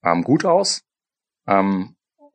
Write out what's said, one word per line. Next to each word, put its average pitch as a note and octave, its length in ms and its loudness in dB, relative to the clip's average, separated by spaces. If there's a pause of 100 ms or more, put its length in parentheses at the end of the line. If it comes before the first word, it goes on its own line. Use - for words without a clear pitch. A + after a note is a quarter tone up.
ähm, E2+ 220 0
gut C#3 200 0
aus. F#3+ 380 0 (640)
Ähm, G2 500 0 (380)